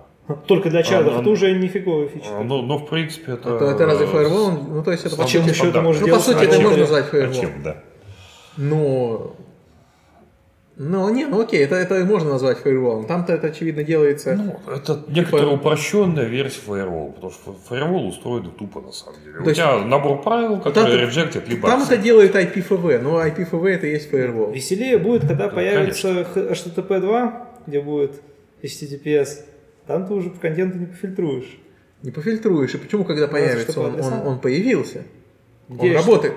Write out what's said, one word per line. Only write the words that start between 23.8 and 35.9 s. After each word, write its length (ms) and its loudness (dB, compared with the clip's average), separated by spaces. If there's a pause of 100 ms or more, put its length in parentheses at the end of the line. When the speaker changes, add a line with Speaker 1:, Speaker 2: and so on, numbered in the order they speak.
Speaker 3:
и 40 -2
есть 180 -6
фаервол. 420 0
Speaker 1:
Веселее 460 0
будет, 240 2
когда 260 0
Speaker 2:
Да, 80 -4
Speaker 1:
появится 540 0
Speaker 2:
конечно. 240 -2
Speaker 1:
Х-, 180 -2
H 120 -6
T 80 -10
T 100 -6
P 180 -2
два, 480 -2 (200)
где 120 -4
будет 420 -4 (400)
H 180 -12
T 80 -12
T 100 -12
P 160 -6
S. 320 0 (420)
Там 200 -4
ты 60 -4
уже 160 -4
по 100 -16
контенту 380 -2
не 100 -8
пофильтруешь. 680 -6 (440)
Speaker 3:
Не 100 -10
пофильтруешь. 640 0
И 40 -8
почему, 280 -2
когда 220 0
Speaker 1:
Разве 120 -2
Speaker 3:
появится, 320 2
Speaker 1:
что 100 -4
по 60 0
Speaker 3:
он, 60 -4
он, 60 -6
Speaker 1:
адресам. 280 -2
Speaker 3:
он 120 -2
появился? 640 0 (640)
Speaker 1:
Где 240 0